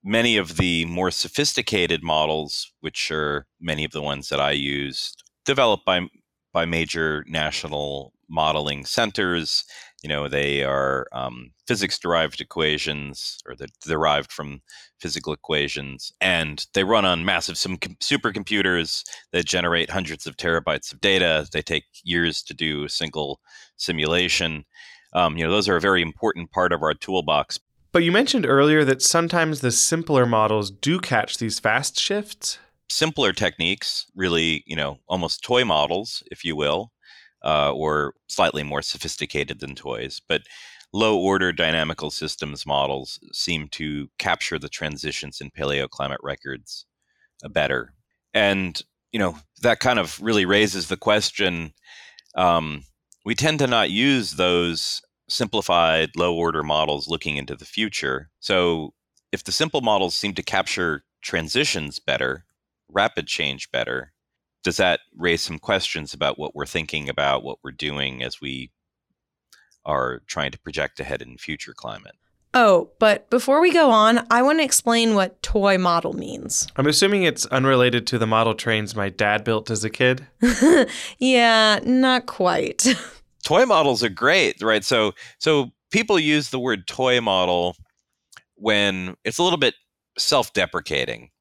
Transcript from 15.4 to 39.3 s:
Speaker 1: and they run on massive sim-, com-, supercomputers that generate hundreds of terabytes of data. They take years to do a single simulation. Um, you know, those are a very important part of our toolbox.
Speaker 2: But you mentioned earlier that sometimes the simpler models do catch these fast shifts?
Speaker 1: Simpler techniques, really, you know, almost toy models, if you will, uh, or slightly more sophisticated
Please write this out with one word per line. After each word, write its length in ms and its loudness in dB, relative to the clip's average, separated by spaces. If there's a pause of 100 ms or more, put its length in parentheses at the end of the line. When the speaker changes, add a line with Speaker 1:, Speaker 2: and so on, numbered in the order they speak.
Speaker 1:
and 520 -2
they 100 2
run 200 2
on 220 0
massive 320 -2
sim-, 200 -6
com-, 180 -10
supercomputers 1080 -2 (300)
that 120 0
generate 440 0
hundreds 360 -6
of 120 -12
terabytes 560 -2
of 80 -14
data. 500 2
They 100 -4
take 240 -4 (180)
years 400 -2
to 100 -14
do 320 -6
a 40 -10
single 520 -6 (340)
simulation. 880 -2 (480)
Um, 240 2
you 60 -2
know, 80 0
those 160 0
are 80 2
a 60 0
very 200 2
important 500 -4
part 200 0
of 120 -2
our 100 0
toolbox. 680 -2 (320)
Speaker 2:
But 120 4
you 80 2
mentioned 340 2
earlier 380 6
that 180 2
sometimes 600 0
the 100 0
simpler 540 2
models 440 2
do 300 -2
catch 380 -2
these 220 -6
fast 400 0
shifts? 600 -4 (300)
Speaker 1:
Simpler 440 0
techniques, 720 -2 (100)
really, 520 0
you 80 -8
know, 320 -6
almost 360 -4
toy 220 2
models, 640 0
if 140 -16
you 120 -4
will, 360 -2 (520)
uh, 280 2
or 420 -2 (140)
slightly 340 0
more 200 -6
sophisticated 800 -8